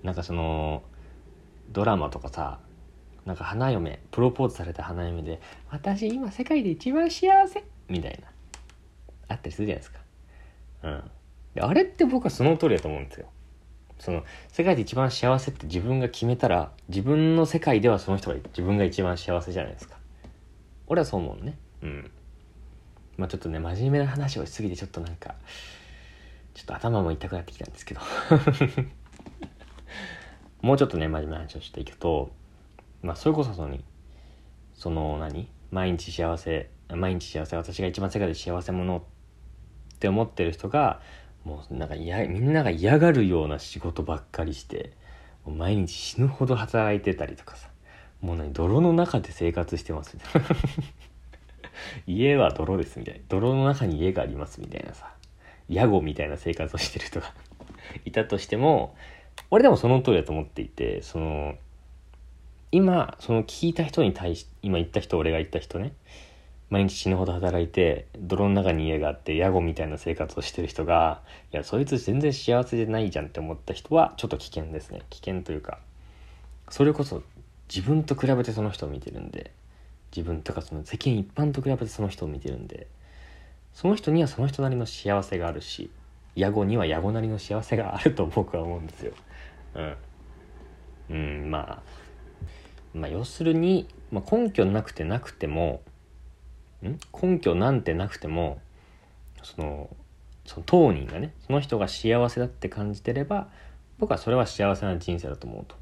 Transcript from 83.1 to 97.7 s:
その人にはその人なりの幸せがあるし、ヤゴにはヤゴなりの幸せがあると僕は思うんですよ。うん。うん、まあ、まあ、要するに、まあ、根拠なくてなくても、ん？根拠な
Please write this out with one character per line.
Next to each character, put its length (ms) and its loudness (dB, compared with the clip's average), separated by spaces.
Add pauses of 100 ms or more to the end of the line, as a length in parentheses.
そ 160 0
の 60 6
人 140 -2
に 120 6
は 80 4
そ 120 -4
の 60 2
人 140 -2
な 80 2
り 80 0
の 80 -2
幸 360 0
せ 160 -4
が 120 -2
あ 20 -4
る 100 -8
し、 300 -12 (420)
ヤ 160 4
ゴ 140 2
に 140 2
は 80 2
ヤ 160 0
ゴ 100 0
な 80 0
り 80 -2
の 100 -2
幸 240 -4
せ 140 -2
が 200 -2
あ 40 -4
る 160 4
と 100 2
僕 300 0
は 80 -2
思 140 -4
う 20 -6
ん 80 -8
で 60 -14
す 100 -14
よ。 100 -6 (640)
う 60 -6
ん。 160 -8 (1120)
う 40 -8 (340)
ん、 40 -4
ま 300 -6
あ、 20 -20 (1080)
ま 140 -6
あ、 20 -6
要 160 -4
す 180 -8
る 100 4
に、 360 4 (220)
ま 140 -2
あ、 100 2
根 160 2
拠 120 4
な 180 2
く 100 -10
て 120 -8
な 160 -2
く 120 -12
て 160 -4
も、 340 0 (1000)
ん？ 160 -6 (240)
根 180 4
拠 140 2
な 180 4